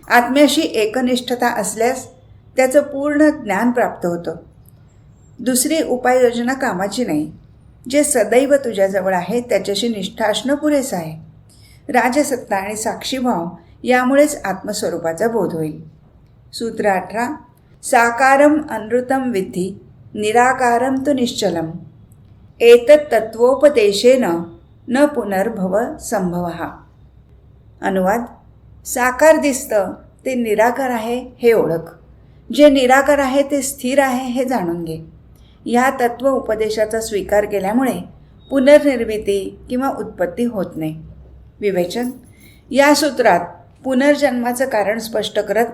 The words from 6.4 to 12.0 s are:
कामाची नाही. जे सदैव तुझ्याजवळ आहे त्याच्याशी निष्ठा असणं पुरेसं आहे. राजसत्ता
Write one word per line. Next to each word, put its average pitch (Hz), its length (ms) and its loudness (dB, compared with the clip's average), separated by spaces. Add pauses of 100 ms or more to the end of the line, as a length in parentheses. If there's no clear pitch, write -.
कामाची 208 500 -4
नाही. 156 280 -4 (580)
जे 285 140 4
सदैव 254 500 2
तुझ्याजवळ 196 600 0
आहे 180 260 -2
त्याच्याशी 202 480 -2
निष्ठा 214 420 -4
असणं 247 240 -2
पुरेसं 294 420 -2
आहे. 160 320 -10 (640)
राजसत्ता 247 640 0